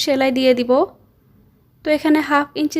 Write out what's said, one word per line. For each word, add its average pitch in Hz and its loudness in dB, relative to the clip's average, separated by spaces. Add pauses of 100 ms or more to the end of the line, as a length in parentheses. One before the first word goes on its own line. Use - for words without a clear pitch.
সেলাই 269 0
দিয়ে 262 2
দিব। 240 -2 (1120)
তো - -6
এখানে 302 2 (100)
হাফ 294 0 (140)
ইঞ্চি 302 -4